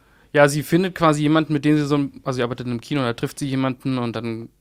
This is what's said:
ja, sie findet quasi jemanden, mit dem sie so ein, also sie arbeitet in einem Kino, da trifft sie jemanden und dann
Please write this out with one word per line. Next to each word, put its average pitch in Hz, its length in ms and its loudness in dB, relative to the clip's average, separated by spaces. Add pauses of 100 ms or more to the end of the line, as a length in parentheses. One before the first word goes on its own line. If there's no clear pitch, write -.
(320)
ja, 147 160 6
sie 147 140 -2
findet 175 320 0
quasi 151 300 2
jemanden, 156 300 2
mit 139 120 -2
dem 151 120 4
sie 147 100 0
so 147 100 2
ein, 139 260 -4
also 131 140 -4
sie 123 60 0
arbeitet 120 240 -4
in 123 60 -4
einem 117 80 -6
Kino, 143 200 -4
da 117 120 0
trifft - 260 -8
sie 147 80 -4
jemanden 131 500 -2
und 120 180 -4
dann 113 340 -8 (120)